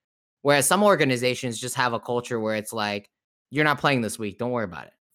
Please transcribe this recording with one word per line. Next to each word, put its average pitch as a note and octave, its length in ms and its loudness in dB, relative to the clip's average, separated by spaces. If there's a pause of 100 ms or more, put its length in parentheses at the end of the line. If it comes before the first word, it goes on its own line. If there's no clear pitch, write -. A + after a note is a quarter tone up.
(420)
Whereas C#3 240 4
some F#3+ 160 4
organizations B2+ 760 2
just A#2+ 180 -8
have B2 160 2
a A2 80 -2
culture A#2+ 400 -4
where A2 160 -2
it's G#2 160 -8
like, G#2 380 -4 (400)
"You're D3 140 0
not D3 160 2
playing C3+ 220 2
this G#2 160 -6
week. G#2 200 -8
Don't A#2+ 120 -4
worry A#2+ 140 -2
about D#2+ 220 -12
it." - 60 -20 (220)